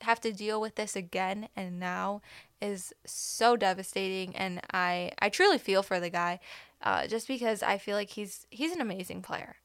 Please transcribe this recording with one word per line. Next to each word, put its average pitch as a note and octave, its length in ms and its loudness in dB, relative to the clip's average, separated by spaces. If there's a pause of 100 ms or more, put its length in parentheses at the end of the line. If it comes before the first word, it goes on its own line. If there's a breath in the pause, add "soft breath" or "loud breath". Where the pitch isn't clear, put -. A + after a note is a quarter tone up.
have A3+ 200 2
to A3+ 100 0
deal G#3 300 -2
with A3 140 -6
this G#3+ 200 -4
again F#3+ 640 -4
and F3+ 220 -6
now F#3 420 -2 (400 loud breath)
is G3+ 320 -4 (120)
so - 520 4
devastating. F#3+ 800 0
And F#3 260 -4 (120)
I, F3+ 460 0
I G#3 100 4
truly F4+ 280 6
feel G3 260 4
for F#3+ 160 0
the F3 100 -2
guy, F3 300 0 (420 loud breath)
uh, F2 260 4
just A3 200 -4
because A#3 360 0
I G3 140 4
feel G3+ 200 -2
like G#3 140 -4
he's, G#3 380 -10
he's C#4+ 220 -2
an F4+ 100 -2
amazing F#3 420 -6
player. - 420 -8